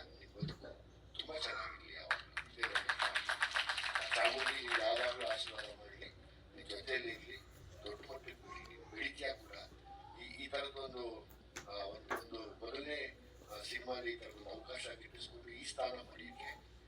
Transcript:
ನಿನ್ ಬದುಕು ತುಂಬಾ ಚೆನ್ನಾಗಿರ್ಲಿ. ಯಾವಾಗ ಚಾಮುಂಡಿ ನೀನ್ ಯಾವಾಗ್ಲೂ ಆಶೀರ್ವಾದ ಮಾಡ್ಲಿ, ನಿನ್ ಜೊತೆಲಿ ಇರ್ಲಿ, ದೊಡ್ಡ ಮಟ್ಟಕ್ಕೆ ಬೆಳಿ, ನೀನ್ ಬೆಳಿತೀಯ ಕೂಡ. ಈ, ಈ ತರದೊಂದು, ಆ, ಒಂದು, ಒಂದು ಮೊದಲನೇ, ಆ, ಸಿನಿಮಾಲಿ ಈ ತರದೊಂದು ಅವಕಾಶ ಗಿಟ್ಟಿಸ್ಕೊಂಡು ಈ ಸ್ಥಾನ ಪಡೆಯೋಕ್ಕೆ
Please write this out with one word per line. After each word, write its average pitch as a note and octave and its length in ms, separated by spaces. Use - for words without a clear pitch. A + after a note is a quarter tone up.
ನಿನ್ - 320
ಬದುಕು - 580
ತುಂಬಾ D#3 200
ಚೆನ್ನಾಗಿರ್ಲಿ. - 560
ಯಾವಾಗ - 840
ಚಾಮುಂಡಿ - 480
ನೀನ್ - 180
ಯಾವಾಗ್ಲೂ - 460
ಆಶೀರ್ವಾದ - 520
ಮಾಡ್ಲಿ, - 280
ನಿನ್ - 120
ಜೊತೆಲಿ - 440
ಇರ್ಲಿ, - 240
ದೊಡ್ಡ - 240
ಮಟ್ಟಕ್ಕೆ - 380
ಬೆಳಿ, - 200
ನೀನ್ - 220
ಬೆಳಿತೀಯ - 420
ಕೂಡ. - 180
ಈ, - 40
ಈ - 240
ತರದೊಂದು, C3 800
ಆ, G2+ 140
ಒಂದು, - 340
ಒಂದು - 480
ಮೊದಲನೇ, D3 520
ಆ, - 120
ಸಿನಿಮಾಲಿ F4+ 500
ಈ F4+ 60
ತರದೊಂದು - 320
ಅವಕಾಶ - 360
ಗಿಟ್ಟಿಸ್ಕೊಂಡು - 640
ಈ - 160
ಸ್ಥಾನ - 260
ಪಡೆಯೋಕ್ಕೆ - 640